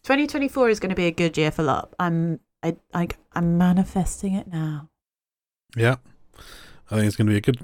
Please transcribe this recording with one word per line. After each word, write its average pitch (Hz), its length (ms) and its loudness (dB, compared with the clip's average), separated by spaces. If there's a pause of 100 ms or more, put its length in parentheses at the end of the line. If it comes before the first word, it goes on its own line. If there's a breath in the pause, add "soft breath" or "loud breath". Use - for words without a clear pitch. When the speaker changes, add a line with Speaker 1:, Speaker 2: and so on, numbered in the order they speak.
Speaker 1:
twenty 277 240 2
twenty-four 277 420 0
is 214 100 2
gonna 190 160 -4
be 180 120 0
a 170 40 4
good 165 280 -2
year 156 120 2
for 160 120 -4
larp. - 260 0 (100)
I'm, 165 420 -2 (220)
I, 170 140 -2 (180)
I, 175 140 -2 (260)
I'm 170 240 2
manifesting 190 760 0
it 196 120 -6
now. 156 420 -6 (880)
Speaker 2:
Yeah. 117 200 2 (920 loud breath)
I - 60 -4
think 107 100 4
it's 104 100 0
gonna 107 140 2
be 104 60 4
a 104 40 2
good 107 240 0